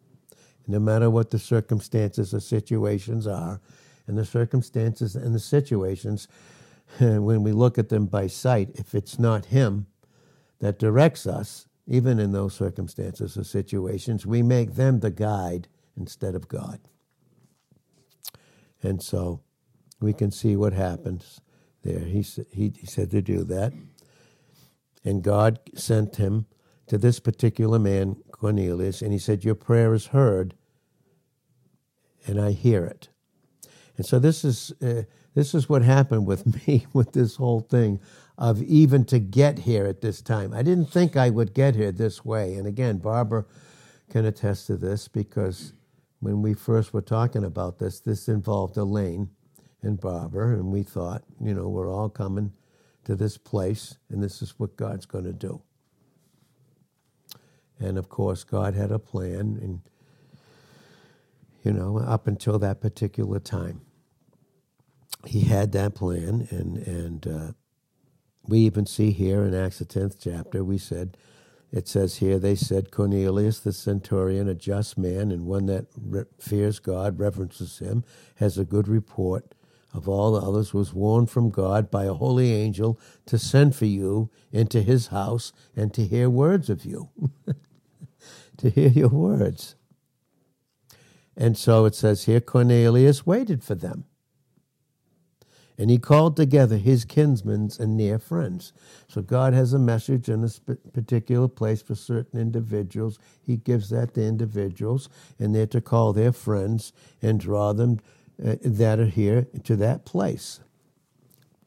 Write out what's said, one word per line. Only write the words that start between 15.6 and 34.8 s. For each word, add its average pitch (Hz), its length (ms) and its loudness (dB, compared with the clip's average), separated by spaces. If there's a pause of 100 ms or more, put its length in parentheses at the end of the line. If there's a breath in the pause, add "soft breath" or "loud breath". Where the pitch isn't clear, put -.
instead 95 360 -8
of 90 140 -10
God. - 320 -10 (2000 soft breath)
And 95 200 -4
so 90 380 -6 (600)
we 107 120 0
can 101 180 -2
see 104 260 0
what 101 160 0
happens 92 680 -6 (420)
there. 87 180 -4
He 92 220 -2
sa-, - 280 -10
he, 101 280 -4
he - 80 -18
said 98 240 -4
to 104 100 2
do 92 240 -2
that. 95 280 -4 (1300 soft breath)
And 98 180 -2
God 104 360 2 (160)
sent 107 420 -2
him 107 300 0 (420)
to 107 100 -2
this 120 220 2
particular 113 580 0
man, 98 380 0 (160)
Cornelius, 95 680 -2
and 107 100 -2
he 101 60 -2
said, 98 260 -2
"Your 110 100 2
prayer 117 400 2
is 110 120 -2
heard, 98 480 2 (1700)
and 104 140 -2
I 104 120 2
hear 101 320 4
it." - 240 -12 (880 loud breath)
And - 100 -6
so 131 120 2
this 156 260 4
is, - 280 -2 (100)